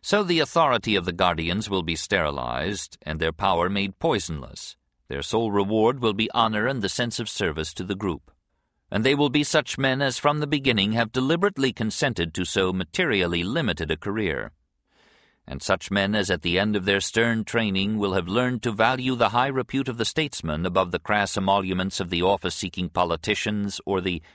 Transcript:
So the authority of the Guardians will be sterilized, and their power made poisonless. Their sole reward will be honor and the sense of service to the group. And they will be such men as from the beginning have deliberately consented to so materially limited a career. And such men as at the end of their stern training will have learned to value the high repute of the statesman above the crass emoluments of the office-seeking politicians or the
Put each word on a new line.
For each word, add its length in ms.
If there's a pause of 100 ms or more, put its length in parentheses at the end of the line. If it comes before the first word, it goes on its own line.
So 220
the 160
authority 560
of 100
the 80
Guardians 560
will 140
be 120
sterilized, 1080
and 180
their 100
power 380
made 300
poisonless. 760 (320)
Their 140
sole 300
reward 500
will 120
be 180
honor 360
and 140
the 80
sense 320
of 80
service 460
to 100
the 100
group. 360 (580)
And 140
they 120
will 140
be 140
such 340
men 240
as 160
from 220
the 80
beginning 460
have 180
deliberately 640
consented 600
to 120
so 260
materially 720
limited 480
a 60
career. 540 (920)
And 160
such 300
men 240
as 140
at 120
the 160
end 180
of 100
their 160
stern 420
training 540
will 160
have 160
learned 340
to 80
value 440
the 140
high 180
repute 420
of 80
the 80
statesman 600
above 260
the 80
crass 380
emoluments 600
of 100
the 120
office-seeking 680
politicians 960
or 140
the 220 (140)